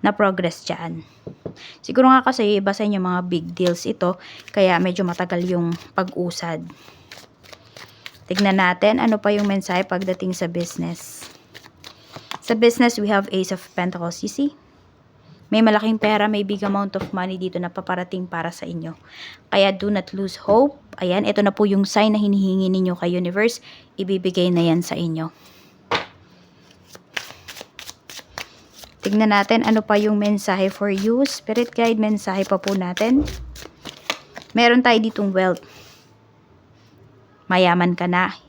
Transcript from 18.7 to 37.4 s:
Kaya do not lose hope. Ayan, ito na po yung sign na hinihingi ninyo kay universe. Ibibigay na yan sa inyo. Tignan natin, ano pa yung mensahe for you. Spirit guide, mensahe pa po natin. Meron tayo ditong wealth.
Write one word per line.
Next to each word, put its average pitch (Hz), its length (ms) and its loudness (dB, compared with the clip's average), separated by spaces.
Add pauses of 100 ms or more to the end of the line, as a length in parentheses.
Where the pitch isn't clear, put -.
Kaya 196 160 4
do 196 240 -2
not 190 240 -2
lose 190 320 -6
hope. 254 320 4 (160)
Ayan, 185 320 0
ito 208 160 2
na 196 80 4
po 208 160 2
yung 196 160 4
sign 214 320 2
na 214 80 2
hinihingi 190 480 2
ninyo 185 240 0
kay 175 160 -2
universe. 180 480 0 (400)
Ibibigay 185 480 0
na 170 160 4
yan 165 160 4
sa - 160 -6
inyo. 165 320 -4 (3750)
Tignan 214 240 2
natin, 202 320 4
ano 220 240 2
pa 208 160 4
yung 208 160 2
mensahe 202 560 0
for 202 160 -4
you. 208 400 0
Spirit 233 480 -4
guide, 226 240 2
mensahe 202 480 -2
pa 196 80 2
po 196 160 -4
natin. 208 560 0 (1300)
Meron 240 240 6
tayo 247 240 6
ditong 202 320 -2
wealth. 185 240 2 (1900)